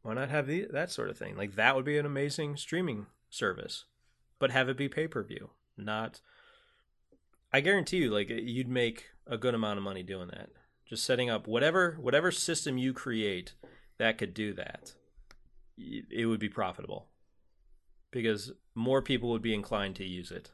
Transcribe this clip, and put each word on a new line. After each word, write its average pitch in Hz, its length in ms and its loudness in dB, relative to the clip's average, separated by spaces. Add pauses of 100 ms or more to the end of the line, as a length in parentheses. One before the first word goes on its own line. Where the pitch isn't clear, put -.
Why 110 120 -6
not 131 160 -2
have 147 160 0
the, 160 240 -2
that 170 200 -2
sort 104 200 -4
of - 80 -10
thing? 101 180 -8
Like, 101 200 -4
that 123 200 8
would 131 80 2
be 147 140 2
an 147 80 2
amazing 143 500 -2
streaming 143 500 -2 (220)
service. - 560 -4 (540)
But 131 120 2
have 131 200 4
it 127 80 -2
be 139 100 -2
pay-per-view, 120 640 -4 (260)
not, 107 460 -6 (1300)
I 139 80 6
guarantee 185 380 2
you, 131 120 4
like, 104 200 0
you'd 120 380 -4
make 120 400 0 (180)
a 117 100 -4
good 120 180 2
amount 107 220 0
of 98 80 -4
money 95 180 -6
doing 92 260 -8
that. - 220 -12 (380)
Just 110 160 -4
setting 123 240 4
up 110 180 2
whatever, 160 540 4
whatever 143 300 4
system 151 480 0
you 131 160 2
create 107 600 -2 (440)
that 113 180 4
could 95 160 -4
do 104 220 -4
that, - 400 -12 (840)
y-, - 340 -8
it 117 160 0
would 110 140 2
be 104 80 -2
profitable. - 600 -6 (1000)
Because 110 420 -2 (220)
more 131 280 4
people 120 280 2
would 113 120 0
be 113 120 2
inclined 101 420 -2
to 98 80 -8
use 90 260 -8
it 90 240 -12